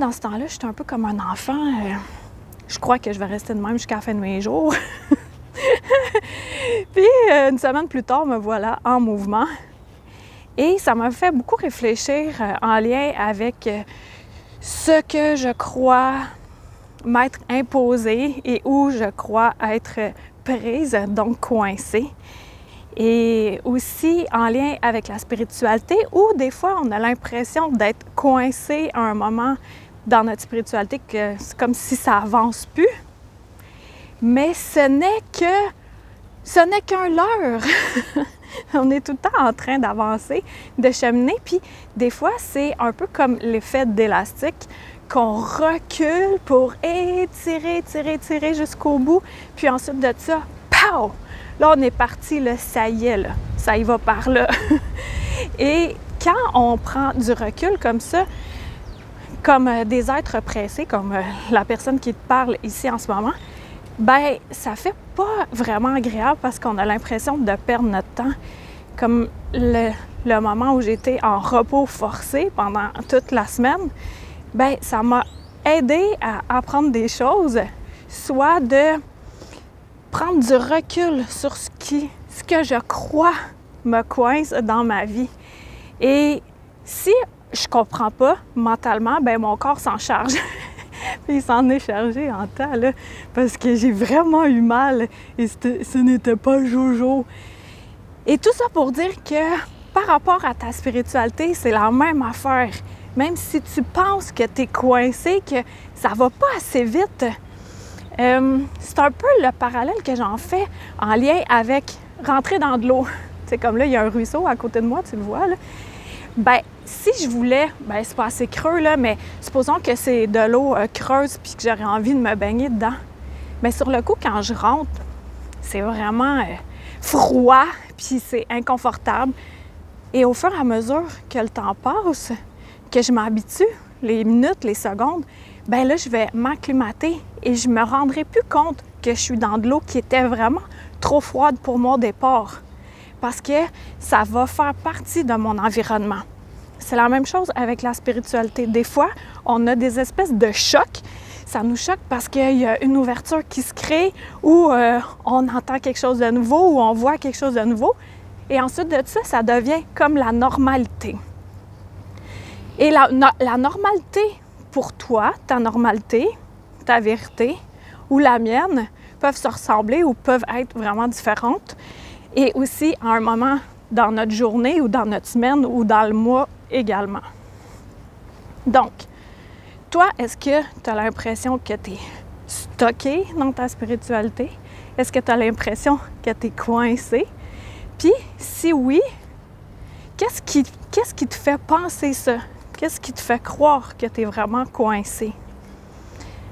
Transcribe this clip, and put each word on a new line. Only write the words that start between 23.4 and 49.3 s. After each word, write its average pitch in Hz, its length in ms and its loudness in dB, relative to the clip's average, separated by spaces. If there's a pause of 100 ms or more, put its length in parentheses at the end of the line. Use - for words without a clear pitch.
aussi 320 680 0
en 233 160 2
lien 277 320 0
avec 226 260 0
la 214 120 -10
spiritualité, 226 760 -2 (160)
où 427 240 6
des 262 160 0
fois 370 320 -2
on 226 80 0
a 208 80 -2
l'impression 240 680 -2
d'être 220 360 0 (100)
coincé 269 800 0
à 240 60 -4
un 220 140 0
moment 226 420 -2 (500)
dans 226 180 6
notre 220 180 -4
spiritualité, 226 680 -4
que 208 300 -4
c'est - 200 -14
comme 240 160 2
si - 220 -6
ça 226 220 2
avance 220 480 0
plus. 381 240 2 (1300)
Mais 269 320 4
ce - 340 2
n'est 359 340 2 (100)
que, - 140 0 (1000)
ce - 240 2
n'est 403 140 0
qu'un 370 260 -2
leurre. 330 540 0 (540)
<laughs> 285 100 -2 (480)
On 269 180 4
est 277 140 0
tout 294 80 -6
le 269 40 -6
temps 381 300 2
en 226 60 2
train 262 260 -4
d'avancer, 220 640 -2 (340)
de 254 140 4
cheminer. 247 440 2 (100)
Puis 359 160 -2 (340)
des 240 140 0
fois, 311 280 -2
c'est 285 420 -4
un 233 120 0
peu 349 200 -6
comme 254 260 2
l'effet 233 480 -2
d'élastique, 214 800 0 (400)
qu'on 226 280 0
recule 320 1080 0
pour 254 280 4 (100)
étirer, 349 920 -2
étirer, 311 360 -4
étirer 302 400 -2
jusqu'au 302 460 -2
bout. 320 220 4 (340)